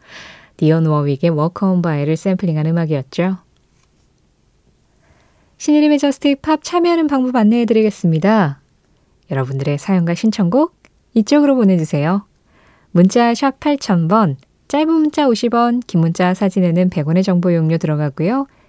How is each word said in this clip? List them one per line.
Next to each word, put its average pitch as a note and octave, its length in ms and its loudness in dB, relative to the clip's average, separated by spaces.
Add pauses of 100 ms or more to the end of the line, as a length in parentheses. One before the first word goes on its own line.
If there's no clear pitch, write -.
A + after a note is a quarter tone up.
(560)
디온 D#3+ 320 2
워윅의 D3 440 0
Walk D#3+ 360 -2
On F3+ 140 0
By를 D#3 360 -2
샘플링한 F3 480 -2
음악이었죠. E3 720 -2 (2250)
신혜림의 D4 420 2
저스트 C#4+ 300 0
힙합 D4+ 340 -2
참여하는 E4+ 440 0
방법 B3+ 280 -2
안내해드리겠습니다. G#3+ 1300 2 (680)
여러분들의 C3+ 480 -4
사연과 E3+ 380 0
신청곡 A3 600 0 (380)
이쪽으로 C#4 420 2
보내주세요. F3+ 720 0 (640)
문자 A#3 420 2
샵 C4+ 260 -2
팔천 G3+ 480 -2
번, F3+ 300 0 (300)
짧은 D#4 240 0
문자 D4+ 380 0
오십 A#3 240 0
원, A#3+ 260 0
긴 F#3 220 -2
문자 F3 320 0
사진에는 F3+ 560 0
백 D3 180 -4
원의 F3 160 0
정보 F3+ 300 0
용료 E3 240 0
들어가고요. D#3 720 -2 (220)